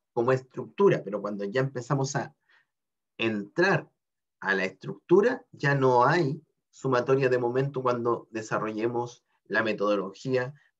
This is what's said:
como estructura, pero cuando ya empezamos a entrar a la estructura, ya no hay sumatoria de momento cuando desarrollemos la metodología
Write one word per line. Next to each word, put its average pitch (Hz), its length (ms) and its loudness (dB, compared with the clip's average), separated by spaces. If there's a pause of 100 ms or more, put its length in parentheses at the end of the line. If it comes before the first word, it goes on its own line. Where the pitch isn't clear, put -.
(120)
como 120 200 2
estructura, - 720 0
pero 98 180 -8
cuando 101 240 -6
ya 104 160 -2
empezamos 135 560 -2
a 110 180 -6 (800)
entrar 113 760 -2 (500)
a 98 140 -2
la 92 100 0
estructura, 190 880 0
ya 143 220 0
no 127 300 4
hay 151 400 0 (260)
sumatoria 131 580 0
de 123 100 2
momento 131 440 -2
cuando 120 480 -2
desarrollemos 110 920 -6 (200)
la 107 180 -2
metodología 104 920 -2 (260)